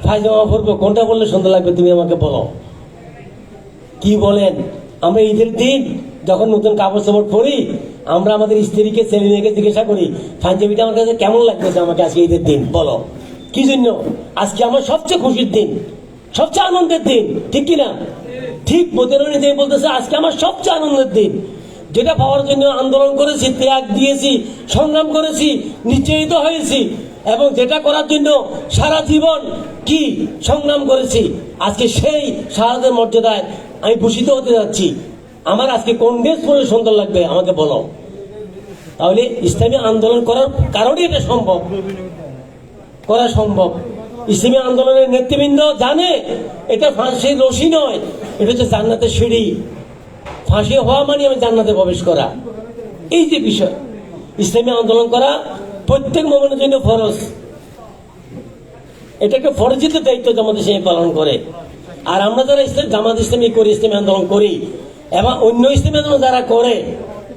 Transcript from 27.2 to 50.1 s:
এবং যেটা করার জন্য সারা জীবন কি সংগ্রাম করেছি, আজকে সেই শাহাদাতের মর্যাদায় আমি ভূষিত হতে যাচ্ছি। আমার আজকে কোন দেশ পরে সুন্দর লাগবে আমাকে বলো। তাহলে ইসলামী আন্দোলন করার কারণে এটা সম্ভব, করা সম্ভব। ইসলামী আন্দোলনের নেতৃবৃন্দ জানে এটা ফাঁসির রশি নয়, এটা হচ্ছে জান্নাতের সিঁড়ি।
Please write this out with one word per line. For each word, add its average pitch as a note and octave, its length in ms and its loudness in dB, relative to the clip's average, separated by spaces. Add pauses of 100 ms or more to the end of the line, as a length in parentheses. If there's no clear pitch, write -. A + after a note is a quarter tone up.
এবং C#4 300 2
যেটা B3 240 0
করার D4 300 0
জন্য D4 400 2 (220)
সারা D4+ 380 2
জীবন D4+ 320 2 (460)
কি - 400 0 (160)
সংগ্রাম C#4+ 460 0
করেছি, B3+ 460 0 (260)
আজকে G#3 280 0
সেই D4 460 0 (160)
শাহাদাতের A#3+ 420 2
মর্যাদায় A3 500 2 (400)
আমি A3 120 2
ভূষিত A#3 360 0
হতে C4 220 2
যাচ্ছি। F#3 420 0 (500)
আমার A3+ 260 0
আজকে A#3 220 -2
কোন A#3+ 300 0
দেশ D#4 240 2
পরে C#4 200 4
সুন্দর A3+ 260 2
লাগবে F#3+ 320 2
আমাকে F3+ 280 0
বলো। D3+ 360 0 (1080)
তাহলে G#3 440 2
ইসলামী A#3 340 2
আন্দোলন A3+ 480 2
করার B3 220 2 (260)
কারণে B3+ 320 2
এটা E4 160 -2
সম্ভব, F#3+ 400 0 (1500)
করা A#3 220 2
সম্ভব। G3+ 460 0 (540)
ইসলামী B3 280 2
আন্দোলনের C4 540 4
নেতৃবৃন্দ C#4+ 680 2
জানে D4+ 440 0 (460)
এটা B3+ 220 2
ফাঁসির B3+ 500 -2
রশি C4 300 2
নয়, D4 280 0 (400)
এটা G#3 140 2
হচ্ছে A#3+ 140 0
জান্নাতের A3+ 420 0
সিঁড়ি। A3+ 460 0 (920)